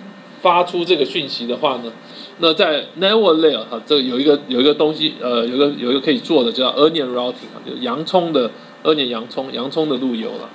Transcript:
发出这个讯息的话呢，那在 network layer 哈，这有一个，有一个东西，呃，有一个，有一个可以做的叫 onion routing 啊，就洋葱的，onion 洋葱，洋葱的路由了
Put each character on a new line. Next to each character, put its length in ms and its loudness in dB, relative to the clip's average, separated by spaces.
发 220 4
出 220 -2
这 120 2
个 80 0
讯 240 -4
息 180 -8
的 100 -4
话 220 0
呢， 140 -10
那 160 2
在 300 0
network 400 4
layer 240 4
哈， 200 -8
这 160 2
有 200 -2
一 40 0
个， 220 6
有 140 0
一 20 4
个 100 6
东 220 2
西， 260 -4
呃， 240 0
有 120 -4
一 20 0
个， 80 4
有 120 -2
一 40 2
个 60 0
可 120 0
以 60 2
做 260 2
的 80 -2
叫 180 0
onion 420 2
routing 420 -6
啊， 120 -16
就 140 -10
洋 240 -4
葱 280 2
的， 180 2
onion 220 2
洋 220 -6
葱， 240 -8
洋 180 -6
葱 180 -2
的 80 0
路 180 -2
由 180 -6
了 220 -12